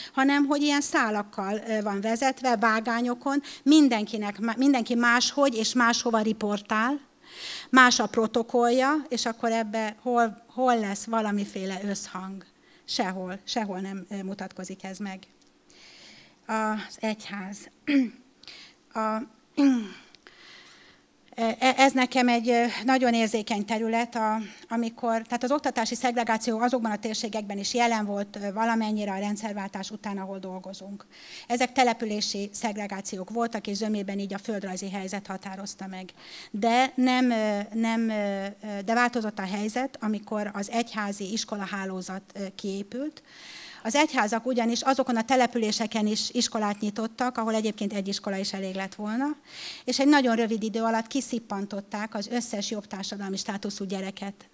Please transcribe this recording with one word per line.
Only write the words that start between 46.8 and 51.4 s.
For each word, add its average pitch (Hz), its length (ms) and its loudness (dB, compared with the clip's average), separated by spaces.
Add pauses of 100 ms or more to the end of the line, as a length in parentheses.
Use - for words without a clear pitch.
nyitottak, 226 560 -2
ahol 226 180 0
egyébként 214 380 -2
egy 196 160 -4
iskola 196 280 -4
is 196 160 -4
elég 190 220 -6
lett 190 200 -6
volna, 233 420 -4 (480)
és 247 160 0
egy 277 80 6
nagyon 262 280 6
rövid 220 260 0
idő 220 200 -2
alatt 226 240 0
kiszippantották 214 1080 -6